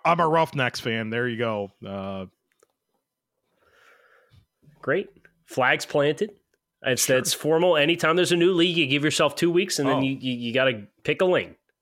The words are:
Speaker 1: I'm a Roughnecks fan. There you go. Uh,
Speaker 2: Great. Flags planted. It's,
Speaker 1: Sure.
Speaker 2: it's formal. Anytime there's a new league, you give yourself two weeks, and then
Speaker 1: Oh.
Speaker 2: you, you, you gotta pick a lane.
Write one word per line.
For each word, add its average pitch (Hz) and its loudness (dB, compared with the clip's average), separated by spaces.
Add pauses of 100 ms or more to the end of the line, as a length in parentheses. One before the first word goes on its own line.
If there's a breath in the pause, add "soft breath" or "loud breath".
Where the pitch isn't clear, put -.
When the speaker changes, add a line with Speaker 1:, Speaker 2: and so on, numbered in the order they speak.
Speaker 1:
I'm 165 2
a 170 2
Roughnecks 151 -2
fan. 113 -4
There 120 -2
you 117 -6
go. 107 -4 (160)
Uh, 98 -8 (2500 soft breath)
Speaker 2:
Great. 170 -2 (360)
Flags 139 0
planted. 151 0 (520)
It's, 127 0
Speaker 1:
Sure. 127 4
Speaker 2:
it's 127 0
formal. 165 2
Anytime 160 2
there's 175 2
a 180 4
new 175 4
league, 175 2
you 165 2
give 139 0
yourself 151 0
two 170 0
weeks, 185 0
and 143 0
then 143 2
Speaker 1:
Oh. 135 0
Speaker 2:
you, 135 0
you, 127 -4
you 120 -6
gotta 127 0 (200)
pick 147 -2
a 190 4
lane. 123 0 (260)